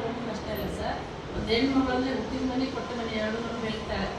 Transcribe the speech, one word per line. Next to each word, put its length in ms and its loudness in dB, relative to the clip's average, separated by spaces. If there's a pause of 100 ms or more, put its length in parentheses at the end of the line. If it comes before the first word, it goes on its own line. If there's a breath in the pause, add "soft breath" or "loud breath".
ಪ್ರಮುಖರು 340 -2
ಅಷ್ಟೇ 200 -4
ಅಲ್ಲ 120 -2 (120)
ಸರ್, 200 -2 (360)
ಒಂದು 180 0
ಹೆಣ್ಮಗಳನ್ನೇ 640 4
ಹುಟ್ಟಿದ 340 -2
ಮನೆ 240 2
ಕೊಟ್ಟ 140 -2 (100)
ಮನೆ 140 -2 (100)
ಎರಡು 220 0
ಮನೆ 200 -4
ಹೇಳ್ತಾರೆ, 420 0 (120)